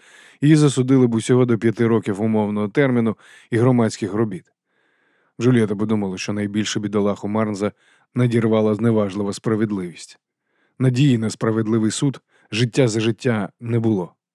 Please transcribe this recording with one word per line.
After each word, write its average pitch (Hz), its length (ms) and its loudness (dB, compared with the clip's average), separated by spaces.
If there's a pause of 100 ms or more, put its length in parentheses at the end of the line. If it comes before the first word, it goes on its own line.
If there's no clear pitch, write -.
(420)
її 151 140 6
засудили 131 520 4
б 117 60 -2
усього 123 320 2
до 117 120 2
п'яти 113 300 0
років 107 340 0
умовного 104 460 -2
терміну 120 500 0 (340)
і 120 60 0
громадських 113 560 0
робіт. 104 380 -4 (880)
Джульєта 113 340 2
подумала, 101 420 -2
що - 160 -8
найбільше 104 460 -4
бідолаху 101 480 -2
Марнза 104 440 -2 (440)
надірвала 110 600 2
зневажлива 104 580 -2
справедливість. 104 840 -6 (600)
Надії 131 380 2
на 110 120 -4
справедливий 110 600 -2
суд, 143 300 -4 (300)
життя 120 360 0
за 110 120 -2
життя 110 500 -2 (100)
не 117 200 -4
було. 107 340 -2 (220)